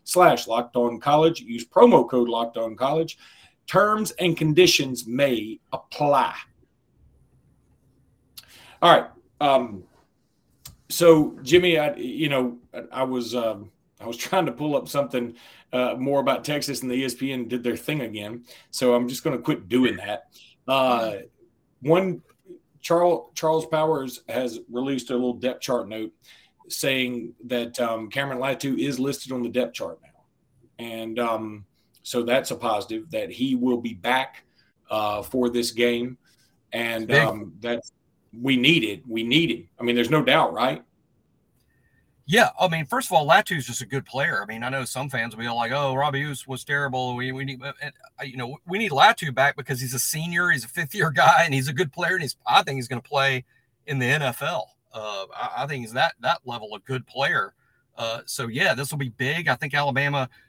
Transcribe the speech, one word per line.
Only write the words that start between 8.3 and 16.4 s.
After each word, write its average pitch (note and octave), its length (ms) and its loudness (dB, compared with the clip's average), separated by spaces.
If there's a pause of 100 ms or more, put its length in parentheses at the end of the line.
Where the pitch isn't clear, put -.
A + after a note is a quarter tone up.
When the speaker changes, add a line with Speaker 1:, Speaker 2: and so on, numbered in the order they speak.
Speaker 1:
All E3+ 120 10
right. - 180 6 (300)
Um, B2 420 2 (1080)
so, E3 540 6
Jimmy, E3+ 360 6
I, D3 160 0
you C3+ 340 -4
know, B2+ 300 0 (140)
I, A#2 100 -12 (100)
I C3 100 -2
was, B2 320 -4
um, G#2+ 360 -4 (300)
I G#2 60 -14
was A#2+ 100 -10
<laughs> - 120 -10
trying F#3 180 2
to B2 60 -4
pull D3 240 -2
up B2 120 -4
something, B2 460 -2 (380)
uh, B2 260 0
more C#3 220 0
about B2 240 0